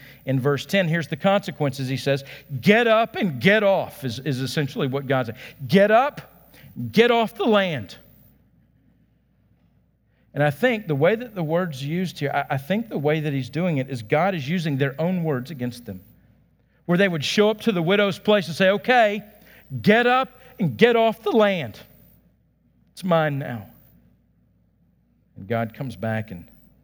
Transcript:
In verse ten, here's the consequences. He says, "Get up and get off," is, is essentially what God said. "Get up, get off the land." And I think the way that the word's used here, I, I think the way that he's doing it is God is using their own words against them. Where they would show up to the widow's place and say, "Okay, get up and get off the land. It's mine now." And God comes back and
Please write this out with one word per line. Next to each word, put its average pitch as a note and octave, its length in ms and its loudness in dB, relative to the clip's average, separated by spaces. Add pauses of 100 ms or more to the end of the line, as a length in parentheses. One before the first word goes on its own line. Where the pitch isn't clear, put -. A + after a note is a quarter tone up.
(260)
In C3+ 140 0
verse C#3 260 -2
ten, F#3+ 220 0
here's E3 200 -2
the - 80 -6
consequences. D3+ 720 -2
He C3 100 -2
says, C3+ 260 0 (380)
"Get A3 260 4
up A3 280 2
and E3+ 260 -4
get G#3 220 4
off," F3+ 400 0
is, B2 160 -6
is C3+ 220 -4
essentially C#3+ 460 -4
what C3+ 200 -6
God C3 200 0
said. A2 100 -10 (300)
"Get G3 240 6
up, - 600 0 (400)
get A#3 180 6
off A#3 260 2
the G4 100 -2
land." F#3 500 0 (2500)
And C#3+ 100 0
I D3 80 2
think A3 360 -2
the D#3 80 0
way E3+ 200 4
that A#3 200 -10
the F3+ 80 -4
word's D#3 400 -2
used E3 360 -4
here, C#3 140 -4
I, C#3 220 -2
I - 20 -2
think G3+ 320 -4
the C4+ 80 -8
way D3+ 240 0
that D3 120 -4
he's C3 160 -6
doing E3 280 -2
it C3 120 -4
is B2 120 -8
God D#3+ 340 0
is C3+ 120 -6
using D#3+ 300 -2
their C3+ 220 -2
own F3 240 -2
words C#3 280 -4
against B2 340 -10
them. F#2 160 -12 (840)
Where F3 120 2
they G3 100 4
would E3 160 -4
show G#3 260 2
up G#3+ 120 -4
to A3+ 100 0
the F3+ 100 0
widow's G3 380 0
place G#3 280 2
and D#3+ 80 -10
say, F#3+ 140 4
"Okay, G#3 540 2 (580)
get A3 240 6
up B3+ 340 0 (200)
and C3+ 180 -2
get A#3 180 6
off A3+ 280 0
the G4+ 80 -2
land. F#3+ 480 0 (1120)
It's - 120 -20
mine D#3 360 0
now." A#2+ 280 -10 (1700)
And G2 120 -18
God A2+ 260 -4
comes A#2+ 220 -10
back A2 360 -6
and E2+ 160 -16 (360)